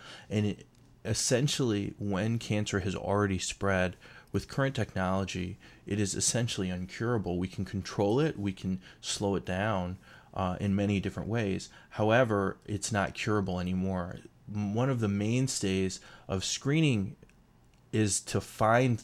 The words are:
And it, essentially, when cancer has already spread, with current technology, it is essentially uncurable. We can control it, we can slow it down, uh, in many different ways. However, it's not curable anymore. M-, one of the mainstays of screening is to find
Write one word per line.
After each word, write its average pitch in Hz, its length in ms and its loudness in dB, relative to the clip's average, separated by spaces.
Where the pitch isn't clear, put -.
And 104 160 2
it, - 200 -4
essentially, 113 920 2
when 104 400 0
cancer 104 420 0
has 92 160 -2
already 98 420 2
spread, 92 580 0
with - 160 -2
current 135 260 -2
technology, 95 840 -2
it 101 140 0
is 95 140 0
essentially 113 540 0
uncurable. 90 680 -2
We 92 120 -2
can 95 180 -6
control 104 540 0
it, 156 180 0
we 101 140 0
can 92 280 -4
slow 98 340 0
it - 80 -4
down, 95 540 -2
uh, 92 260 -2
in 101 160 2
many 101 260 2
different 95 280 -4
ways. 98 400 -2
However, 107 720 4
it's 104 280 -4
not 98 200 0
curable 95 480 0
anymore. 92 560 -2
M-, 104 180 -2
one 120 160 2
of 127 120 0
the 107 80 2
mainstays 101 920 0
of 95 180 -2
screening 135 720 0
is 107 300 2
to - 180 -4
find 117 640 4